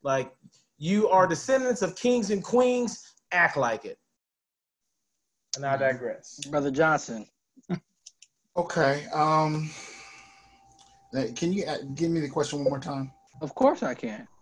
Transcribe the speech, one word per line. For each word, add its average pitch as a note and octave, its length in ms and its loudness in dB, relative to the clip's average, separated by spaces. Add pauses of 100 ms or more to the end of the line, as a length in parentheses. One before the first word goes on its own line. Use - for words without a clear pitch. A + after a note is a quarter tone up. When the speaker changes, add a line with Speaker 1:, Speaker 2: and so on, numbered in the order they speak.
Speaker 1:
Like, C3+ 320 -2 (420)
you G3 300 2
are F#3 180 8
descendants B3+ 560 0
of F3+ 140 -2
kings A#3+ 360 2
and F#3+ 120 -2
queens, B3 680 0 (180)
act E3+ 240 4
like A#2+ 300 0
it." E2+ 120 -12 (1600)
And C#3 80 -10
I C#3 100 0
digress. B2+ 640 -4 (100)
Speaker 2:
Brother C#3+ 220 0
Johnson. C#3 560 0 (1300)
Speaker 3:
Okay. D3+ 580 0
Um, D#3 560 2 (1400)
uh, B2+ 120 -2 (100)
can E3+ 160 -2
you, F#3+ 140 -2
uh, D3 140 -4 (140)
give E3 160 -2
me E3 120 0
the C#3+ 80 -4
question D3 300 -2
one C#3+ 100 2
more C#3 100 -2
time? C3+ 320 -6 (300)
Speaker 2:
Of C#3+ 120 -8
course C4+ 300 2
I B2+ 100 -2
can. A#2 360 -10 (120)